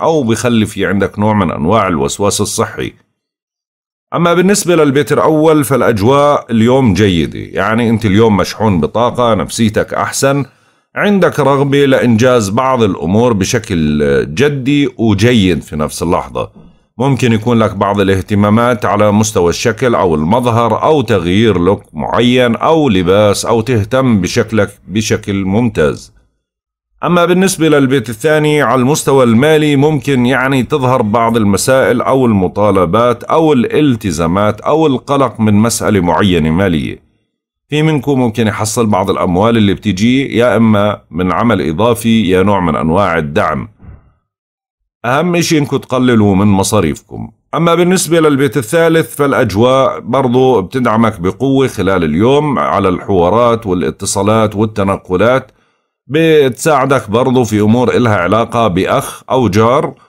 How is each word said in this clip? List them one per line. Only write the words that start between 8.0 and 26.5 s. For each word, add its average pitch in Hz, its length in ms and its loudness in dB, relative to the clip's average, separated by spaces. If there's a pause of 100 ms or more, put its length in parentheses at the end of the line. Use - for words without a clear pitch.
اليوم 104 300 4
مشحون 95 440 -2
بطاقة، 113 540 0
نفسيتك 104 600 -2
أحسن، 139 500 -2 (500)
عندك 170 460 0
رغبة 139 440 2
لإنجاز 123 640 2
بعض 127 340 0
الأمور 104 500 0
بشكل 90 680 -2 (340)
جدي 143 540 0 (100)
وجيد 104 640 2
في - 140 -12
نفس 73 260 -6
اللحظة. 69 480 -4 (480)
ممكن 123 340 0
يكون 113 260 0
لك 104 160 0
بعض 101 260 0
الاهتمامات 104 840 0
على 104 280 0
مستوى 101 380 0
الشكل 113 440 -2
أو 85 200 0
المظهر 113 680 0
أو 143 200 2
تغيير 101 560 0
لوك 92 240 0 (100)
معين 117 640 0
أو 151 320 0
لباس 98 580 2
أو 113 140 0
تهتم 117 600 0
بشكلك 95 500 -2 (180)
بشكل 101 560 -4
ممتاز. 95 720 -2 (880)